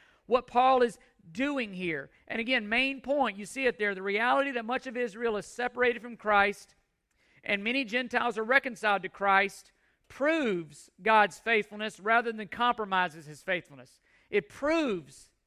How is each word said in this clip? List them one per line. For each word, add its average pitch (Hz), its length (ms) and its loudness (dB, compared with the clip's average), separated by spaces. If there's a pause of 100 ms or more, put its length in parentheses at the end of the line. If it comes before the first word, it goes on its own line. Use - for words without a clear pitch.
(280)
what 240 200 2
Paul 254 340 4
is 240 160 2 (340)
doing 247 420 -4
here. 170 360 -6 (180)
And 226 120 -6
again, 233 300 -2
main 262 320 -2
point, 247 360 0
you 208 80 -10
see 262 220 -4
it 233 100 0
there, 208 160 0
the 185 80 -8
reality 247 500 0
that 240 140 -6
much 254 220 -4
of 240 100 -8
Israel 233 400 -2
is 190 80 -6
separated 240 560 -2
from 233 160 -14
Christ 208 580 0 (680)
and 202 200 -2
many 247 200 0
Gentiles 240 540 -2
are 220 60 -2
reconciled 220 600 2
to 180 60 -10
Christ 196 640 2 (360)
proves 226 840 -2 (120)
God's 208 360 4
faithfulness 214 640 -4
rather 226 320 2
than 214 160 -12
compromises 190 760 -2
his 147 160 -18
faithfulness. 151 580 -8 (300)
It 208 200 -2
proves 262 800 -2 (180)